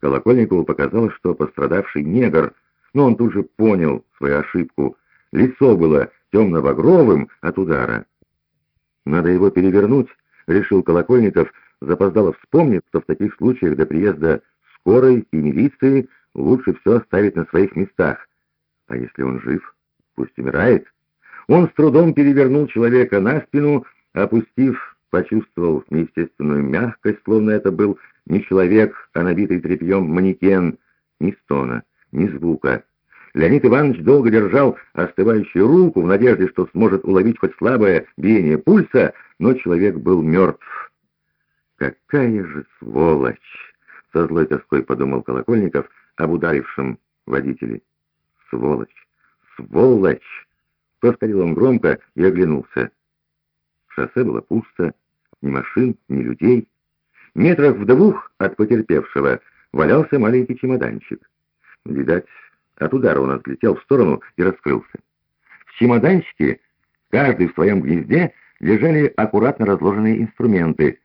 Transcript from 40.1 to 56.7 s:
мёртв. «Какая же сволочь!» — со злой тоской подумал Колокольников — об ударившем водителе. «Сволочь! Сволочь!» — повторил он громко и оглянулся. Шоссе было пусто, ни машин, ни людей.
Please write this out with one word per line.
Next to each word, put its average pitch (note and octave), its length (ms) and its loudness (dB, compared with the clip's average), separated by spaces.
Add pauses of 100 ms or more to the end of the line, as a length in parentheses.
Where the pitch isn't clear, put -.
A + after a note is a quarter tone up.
мёртв. - 720 -2 (840)
«Какая A2 680 -2
же D2 220 -12 (120)
сволочь!» — C2+ 960 -2 (380)
со E2 140 0
злой D#2 200 0
тоской - 360 -4
подумал C2 400 -4
Колокольников — D2+ 680 -4 (280)
об D#2+ 160 -2
ударившем C#2+ 640 -4 (280)
водителе. B1+ 540 -6 (720)
«Сволочь! B1 560 -6 (500)
Сволочь!» — F#2 880 0 (540)
повторил A2+ 400 -2
он E2+ 140 0
громко G#2+ 440 0 (160)
и E2 100 0
оглянулся. E2+ 640 0 (1000)
Шоссе A#2+ 360 -6
было A1+ 160 -4
пусто, - 540 -6 (480)
ни C#2 80 -4
машин, G2 460 -2 (120)
ни C2+ 140 -4
людей. D#2+ 460 0 (640)